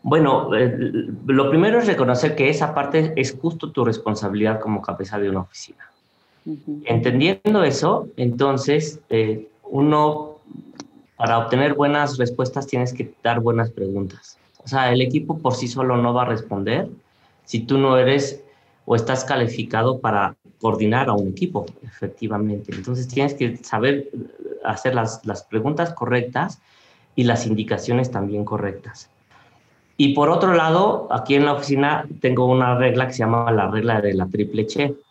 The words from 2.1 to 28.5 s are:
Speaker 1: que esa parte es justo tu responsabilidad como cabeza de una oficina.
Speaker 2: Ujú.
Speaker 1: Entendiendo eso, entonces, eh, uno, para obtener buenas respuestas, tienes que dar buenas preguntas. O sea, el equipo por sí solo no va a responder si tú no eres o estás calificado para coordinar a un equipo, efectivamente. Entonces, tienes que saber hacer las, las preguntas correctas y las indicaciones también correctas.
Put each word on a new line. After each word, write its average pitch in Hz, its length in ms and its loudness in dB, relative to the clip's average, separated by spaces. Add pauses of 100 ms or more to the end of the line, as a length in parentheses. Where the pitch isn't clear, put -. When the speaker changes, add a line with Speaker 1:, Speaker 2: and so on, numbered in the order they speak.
Speaker 1:
que 135 120 2
esa 151 280 0
parte 156 400 2
es 131 260 -2
justo 165 300 -4
tu 127 120 0
responsabilidad 107 760 0
como 107 220 -2
cabeza 95 360 -6
de 101 140 0
una 95 100 -2
oficina. - 420 -16 (640)
Speaker 2:
Ujú. 147 400 -10
Speaker 1:
Entendiendo 143 800 2
eso, 151 520 0
entonces, 135 840 0 (100)
eh, 110 400 0 (140)
uno, 151 720 2 (840)
para 117 220 2
obtener 127 340 2
buenas 143 460 0
respuestas, 127 480 -2
tienes 123 260 -2
que 113 300 -10
dar 117 160 2
buenas 113 320 0
preguntas. 98 640 -6 (260)
O - 40 -18
sea, 127 260 0
el 127 80 2
equipo 151 380 -2
por 120 160 0
sí 123 120 -6
solo 127 300 0
no 120 160 2
va 123 80 2
a 123 40 0
responder 110 640 -4 (560)
si - 180 -6
tú 135 180 0
no 135 180 4
eres 139 480 2 (420)
o 120 100 2
estás 123 300 0
calificado 117 720 -2
para 104 360 0 (240)
coordinar 113 500 2
a 110 40 0
un 101 160 0
equipo, 98 360 -4 (180)
efectivamente. 104 920 -6
Entonces, 123 340 -6
tienes 139 260 0
que 120 240 -4
saber 139 520 -2 (540)
hacer 127 320 -4
las, 113 300 -4
las 104 180 -8
preguntas 156 500 -4
correctas 123 680 -4 (540)
y - 80 2
las 120 220 2
indicaciones 113 680 -2
también 101 340 -4
correctas. 101 640 -8 (880)